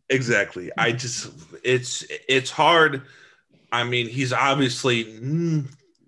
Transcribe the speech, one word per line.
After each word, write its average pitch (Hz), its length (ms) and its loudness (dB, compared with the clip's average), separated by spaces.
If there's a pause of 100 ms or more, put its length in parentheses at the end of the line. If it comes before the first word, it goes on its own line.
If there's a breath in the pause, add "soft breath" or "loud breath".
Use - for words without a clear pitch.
Exactly. 117 720 0
I 120 140 2
just, 123 400 -8 (320)
it's, 123 400 -2 (240)
it's 131 200 2
hard. 156 540 4 (680 loud breath)
I 120 100 0
mean, 120 260 -2
he's 127 240 -2
obviously, 127 720 2
mm, 143 600 -2 (420)